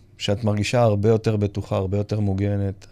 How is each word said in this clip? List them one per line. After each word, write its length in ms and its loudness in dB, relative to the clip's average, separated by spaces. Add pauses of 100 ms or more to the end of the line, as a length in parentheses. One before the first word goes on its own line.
(180)
שאת 260 -4
מרגישה 380 0
הרבה 280 4
יותר 260 2
בטוחה, 400 -2
הרבה 220 -2
יותר 220 -2
מוגנת, 720 -2